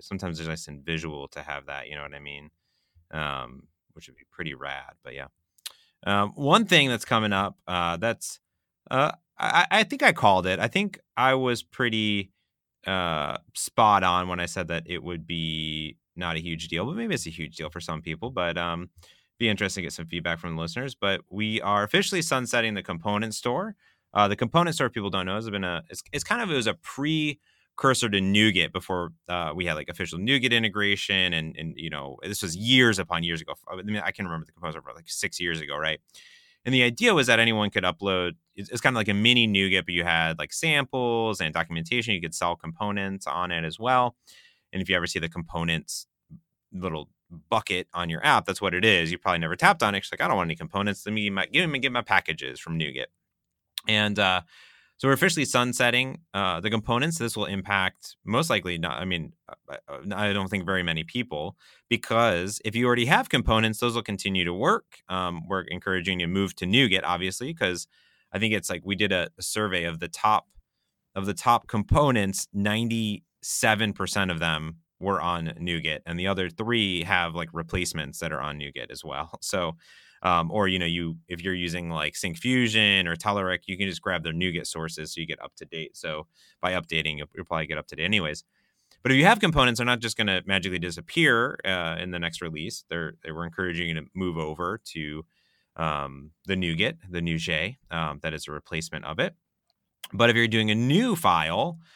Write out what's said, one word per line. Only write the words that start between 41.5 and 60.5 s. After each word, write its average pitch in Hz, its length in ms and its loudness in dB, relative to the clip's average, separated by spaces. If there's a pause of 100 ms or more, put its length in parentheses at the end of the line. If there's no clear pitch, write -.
documentation. 85 640 -2
You 90 80 -2
could 82 140 -6
sell 87 200 0
components 98 720 -6
on 87 260 -4
it 82 140 -2
as 80 140 -8
well. 123 360 2 (560)
And 95 100 -4
if 90 80 -2
you 92 60 4
ever 85 120 2
see - 120 -4
the 82 100 -4
components 82 800 -4 (640)
little 90 380 -8 (400)
bucket 98 440 0
on 87 160 -4
your 82 160 -2
app, 123 200 4
that's 98 160 -2
what 95 120 2
it 92 100 0
is. 87 280 6
You 87 80 -6
probably 87 200 2
never 82 160 -2
tapped 170 280 4
on 104 100 4
it. 98 60 -2
It's - 120 -8
like, - 100 -4
"I 160 60 2
don't 135 100 2
want 90 100 2
any 80 80 -2
components. 98 500 -4
Let 104 80 -4
me, 104 160 0
my, 98 160 0
give 165 240 2
me, 143 80 -2
give 127 140 0
my 123 100 -2
packages 78 580 0
from 82 200 -4
NuGet." 67 260 -4 (840)
And, 104 300 2
uh, 92 240 4 (560)
so 131 100 0
we're 139 60 6
officially 165 320 2
sunsetting, 123 760 2 (120)
uh, 92 260 0
the 104 120 -2
components. 120 480 2
This 117 180 -4
will 104 80 -2
impact 95 720 -2 (100)
most 139 240 2
likely 90 300 0
not, 76 200 -4
I 90 60 -4
mean, 87 280 -4 (360)
I, 69 80 -10 (100)
I, 92 420 -4
I 101 40 2
don't 98 140 0
think 95 180 -2